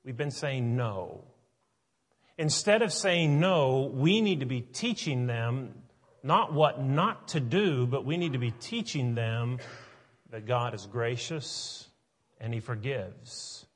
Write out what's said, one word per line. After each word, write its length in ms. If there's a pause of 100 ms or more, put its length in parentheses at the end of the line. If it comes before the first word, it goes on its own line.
We've 140
been 140
saying 440
no. 480 (1120)
Instead 440
of 100
saying 480
no, 540
we 260
need 220
to 40
be 160
teaching 640
them 560 (400)
not 300
what 300
not 460
to 100
do, 480
but 160
we 140
need 160
to 60
be 120
teaching 640
them 440 (680)
that 160
God 280
is 140
gracious 1000 (520)
and 140
He 60
forgives. 1040 (100)